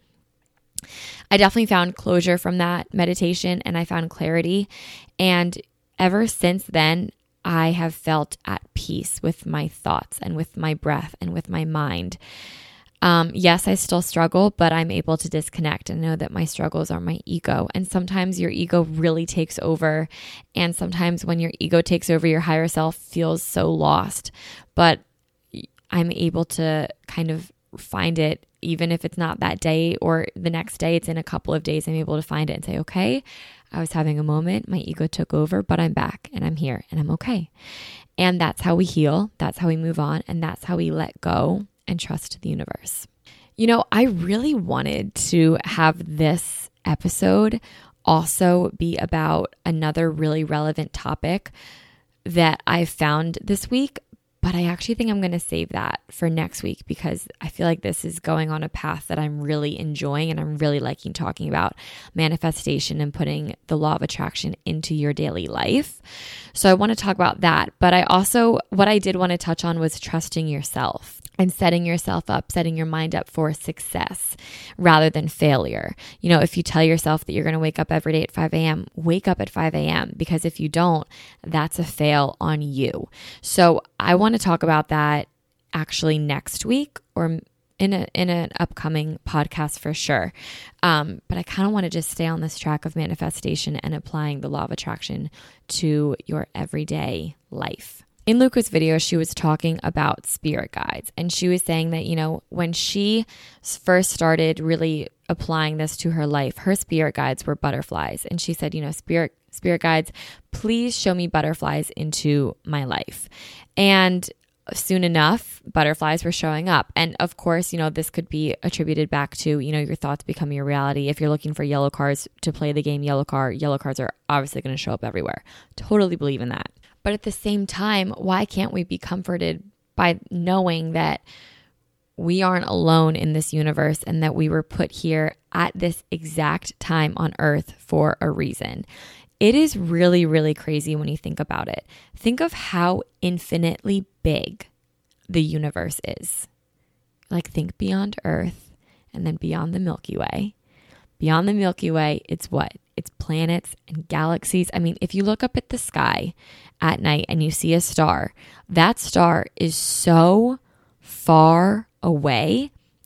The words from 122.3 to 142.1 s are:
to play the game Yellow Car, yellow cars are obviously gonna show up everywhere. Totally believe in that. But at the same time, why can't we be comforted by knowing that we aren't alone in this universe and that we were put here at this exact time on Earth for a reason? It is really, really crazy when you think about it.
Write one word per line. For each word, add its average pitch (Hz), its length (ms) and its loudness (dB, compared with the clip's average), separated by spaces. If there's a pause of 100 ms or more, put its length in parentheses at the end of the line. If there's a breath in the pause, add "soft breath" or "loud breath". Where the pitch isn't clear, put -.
to 160 120 -2
play 147 200 -2
the 147 100 0
game 143 220 -2
Yellow 143 200 2
Car, 135 280 0
yellow 143 260 -2
cars 139 220 -6
are 127 100 -4 (180)
obviously 139 340 -2
gonna 135 140 -6
show - 140 -6
up 113 140 -6
everywhere. 98 400 -6 (320 loud breath)
Totally 196 400 2
believe 143 240 -2
in 123 80 -6
that. - 240 -8 (340 soft breath)
But 202 60 -2
at 208 100 -6
the 214 80 -6
same 202 380 -2
time, 196 500 0
why 185 260 0
can't - 280 -2
we 180 100 -2
be 180 160 -6
comforted 175 640 -4 (320)
by 175 240 2 (100)
knowing 175 680 0
that 156 260 0 (960 loud breath)
we 175 260 0
aren't 185 240 2
alone 160 480 4
in 156 180 0
this 156 200 -2
universe 156 500 0
and 160 220 -2
that 156 100 0
we 156 140 0
were 160 160 0
put - 260 -4
here 156 460 -2 (160)
at 170 200 0
this 175 380 -4
exact 160 680 -4
time 156 360 0
on 165 220 0
Earth 147 400 0
for 151 420 2
a - 80 0
reason? - 560 -4 (540 loud breath)
It 214 160 8
is 302 220 4
really, 175 500 4
really 156 260 4
crazy 151 440 -2
when 151 100 -4
you 147 100 -4
think 156 220 -8
about - 300 -4
it. - 180 -8 (300 soft breath)